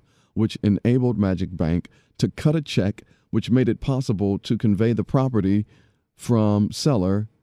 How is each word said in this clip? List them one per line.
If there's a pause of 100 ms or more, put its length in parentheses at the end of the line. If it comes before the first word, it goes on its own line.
(340)
which
enabled
Magic
Bank (300)
to
cut
a
check, (280)
which
made
it
possible
to
convey
the
property (500)
from
seller (140)